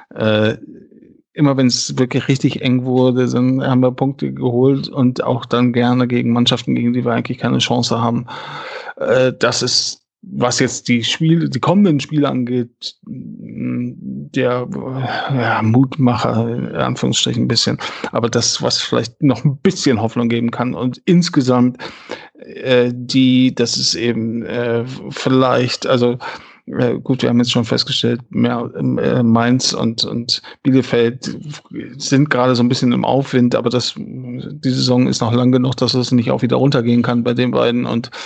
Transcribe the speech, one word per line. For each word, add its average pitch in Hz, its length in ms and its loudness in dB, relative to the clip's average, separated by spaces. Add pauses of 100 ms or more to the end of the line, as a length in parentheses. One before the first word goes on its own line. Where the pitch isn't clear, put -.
(140)
äh, 110 420 0 (760)
immer 143 240 2
wenn's 131 420 0
wirklich 127 300 0
richtig 135 340 0
eng 127 220 0
wurde, 127 440 2
dann 127 340 0
haben 131 180 2
wir 127 120 4
Punkte 135 400 -4
geholt 131 560 0
und 127 340 0
auch 120 220 -2
dann 123 280 2
gerne 120 360 2
gegen 123 240 0
Mannschaften, 123 420 2
gegen 120 180 0
die 123 120 -2
wir 120 80 0
eigentlich 120 260 -4
keine 127 200 0
Chance 120 420 0
haben. 120 260 0 (720)
Äh, 127 420 2
das 120 240 0
ist, - 420 -4 (180)
was 104 360 -2
jetzt 127 300 -2
die 120 160 2
Spiele, 160 440 2
die 131 120 -6
kommenden 175 400 4
Spiele 143 280 0
angeht, 123 680 -4 (100)
m, 123 880 -8 (400)
der, 123 380 0
äh, 131 680 -6
ja, 110 220 -2
Mutmacher, 120 840 2
in - 260 -6
Anführungsstrichen 127 720 -2
ein 123 40 0
bisschen, 117 300 0 (320)
aber 117 180 0
das, - 340 -2
was 123 180 0
vielleicht 117 420 -4
noch 135 220 2
ein 143 140 0
bisschen 143 420 0
Hoffnung 117 280 0
geben 117 220 0
kann 123 240 -4
und 123 300 -4
insgesamt, 127 720 4 (640)
äh, 123 520 0
die, 127 640 4
das 120 220 0
ist - 180 -2
eben, 113 480 -2
äh, 117 420 -2 (260)
vielleicht, 127 760 2
also, 123 320 2 (480)
äh, 123 340 -2
gut, 135 220 -2
wir 127 80 2
haben 120 80 4
jetzt 120 120 2
schon 120 140 0
festgestellt, 120 640 -2
mehr, 120 480 -2
äh, 127 460 0
Mainz 117 500 2
und, 113 320 -2
und 120 380 -6 (200)
Bielefeld 123 720 2 (640)
sind 143 320 2
gerade 127 260 2
so 120 80 2
ein 120 60 4
bisschen 127 240 2
im 120 140 0
Aufwind, 123 480 2
aber 120 160 0
das, 123 260 -2
die 127 720 -8
Saison 127 380 2
ist 127 140 -2
noch 113 100 0
lang 123 180 4
genug, 127 280 2
dass 123 160 0
es 127 180 0
nicht 123 180 4
auch 131 120 -2
wieder 127 140 2
runtergehen 123 460 4
kann 120 220 0
bei 123 80 0
den 123 200 0
beiden 120 340 0
und, 120 240 -4 (160)